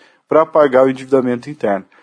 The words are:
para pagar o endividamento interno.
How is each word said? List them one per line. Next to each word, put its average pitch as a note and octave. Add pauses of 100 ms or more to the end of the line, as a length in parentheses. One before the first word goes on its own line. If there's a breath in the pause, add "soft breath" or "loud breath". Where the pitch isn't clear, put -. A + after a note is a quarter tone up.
(300 soft breath)
para D#3
pagar C#3
o C3+
endividamento C3
interno. G2+ (180 soft breath)